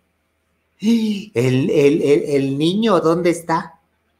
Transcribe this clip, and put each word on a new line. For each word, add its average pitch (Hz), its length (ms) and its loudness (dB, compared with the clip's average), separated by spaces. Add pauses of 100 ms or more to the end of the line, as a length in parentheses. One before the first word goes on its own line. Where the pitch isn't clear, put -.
(800)
El, 214 540 -2
el, 127 360 0 (320)
el, 147 260 2
el 139 300 -2
niño, 185 420 0
¿dónde 165 300 0
está? 170 500 -6 (400)